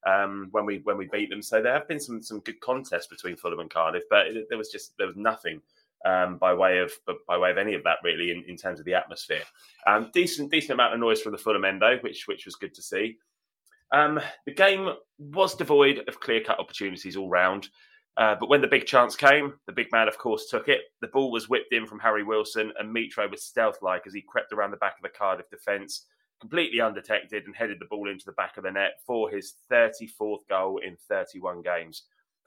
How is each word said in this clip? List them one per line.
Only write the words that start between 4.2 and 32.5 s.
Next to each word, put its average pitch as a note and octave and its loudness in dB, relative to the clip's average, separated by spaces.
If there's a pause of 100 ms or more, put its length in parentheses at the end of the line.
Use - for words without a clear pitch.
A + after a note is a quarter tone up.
it, A2 -6
there A#2 -4
was G#2+ -8
just, - -16
there G2 -2
was F2+ -8
nothing, G2+ -4 (420)
um, F#2 0
by F#2 4
way F#2 4
of, F2+ 0 (140)
b-, F2+ -4 (140)
by F2+ 0
way F2+ 4
of F#2 0
any G2+ 0
of E2 -6
that E2 4
really F2 0
in, F2 -8
in F2 -14
terms F2 -6
of D#2 -12
the F2+ 0
atmosphere. D#2+ -4 (420)
Um, G#2+ 4
decent, E3+ 0
decent D3+ 0
amount A#2+ 4
of A#2 -2
noise A2+ 2
from G#2+ -6
the G2 -10
Fulham G2+ 0
end F#2+ 2
though, B2 6
which, - -10
which - -8
was F#2 -16
good - -12
to - -20
see. A2 -4 (760)
Um, D3 4 (280)
the C#3+ -10
game F#3+ 4 (300)
was E3+ 0
devoid C#3+ 6
of - -10
clear-cut A2+ 0
opportunities F#2 -8
all F#2+ -6
round, F#2 2 (480)
uh, A2 4
but A#2 -6
when C#3+ 8
the B2+ 2
big B2+ 4
chance B2 6
came, C#3+ 4 (140)
the - -14
big A#2 -4
man, A2+ 4
of G#2+ -2
course, A2 -4
took A#2 -2
it. C#3 4 (200)
The A2 -10
ball C3+ 0
was A2+ -4
whipped A#2+ 0
in A2+ 0
from G#2+ -16
Harry G#2+ 2
Wilson, G#2+ -2
and G#2+ -8
Mitro A2+ -2
was G2 -12
stealth-like G2 -2
as F#2+ -16
he G2 -10
crept - -4
around G#2 -2
the G2 -10
back G2 -2
of - -20
the F#2+ -10
Cardiff F#2 -2
defence, - -8 (340)
completely A#2 -2
undetected, G#2 -4
and G#2 -18
headed G2+ -4
the F2 -14
ball G#2 -8
into F#2 -12
the G2 -14
back - -6
of G2 -14
the F#2+ -6
net G2 0 (120)
for A2+ -2
his G2+ -8 (160)
thirty-fourth A2 0
goal F#2+ -2
in F2 -12 (100)
thirty-one F2+ -6
games. E2+ -6 (440)